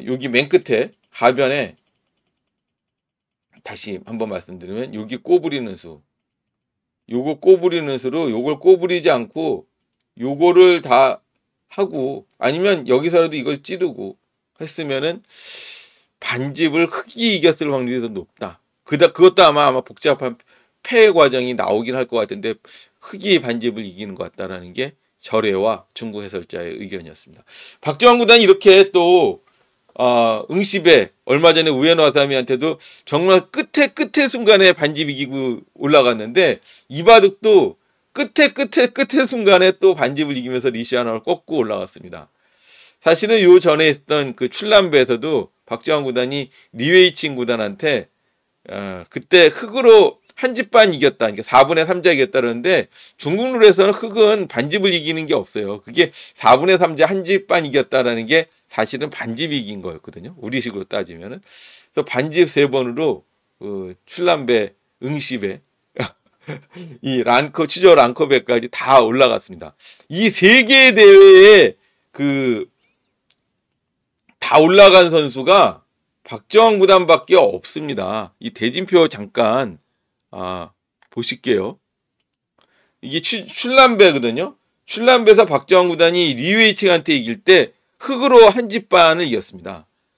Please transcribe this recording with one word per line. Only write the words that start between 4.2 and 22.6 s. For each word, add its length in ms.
말씀드리면 640
여기 240
꼬부리는 580
수, 260
요거 300
꼬부리는 580
수로 340
요걸 280
꼬부리지 500
않고 580
요거를 600
다 400
하고 580
아니면 500
여기서라도 480
이걸 260
찌르고 560
했으면은 640
반집을 680
흙이 500
이겼을 360
확률이 280
더 60
높다. 520
그다-, 280
그것도 320
아마, 240
아마 140
복잡한 560
패 280
과정이 420
나오긴 420
할 100
것 120
같은데 380